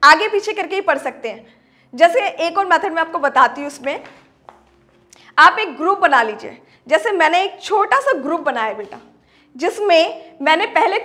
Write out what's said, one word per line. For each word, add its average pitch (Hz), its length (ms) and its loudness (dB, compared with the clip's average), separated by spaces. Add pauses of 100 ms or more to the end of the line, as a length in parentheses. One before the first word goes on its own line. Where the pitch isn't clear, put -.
आगे 311 260 6
पीछे 415 240 -4
करके 359 220 -6
ही 392 60 -2
पढ़ 339 180 0
सकते 262 300 -10
हैं। 214 260 -18 (380)
जैसे 339 340 2 (120)
एक 330 180 -2
और 392 100 0
मेथड 339 260 0
मैं 330 80 -2
आपको 330 180 -4
बताती 277 420 0
हूँ, 285 60 -8
उसमें 285 360 -10 (1300)
आप 349 220 6
एक 359 180 -6
ग्रुप 370 220 -2
बना 285 240 4
लीजिए। 214 340 -10 (300)
जैसे 311 260 0
मैंने 339 300 2
एक 392 180 -8
छोटा 415 400 0
सा 539 180 0
ग्रुप 302 220 -6
बनाया 240 320 -4
बेटा, - 260 -14 (560)
जिसमें 359 840 -2
मैंने 320 260 0
पहले 359 380 0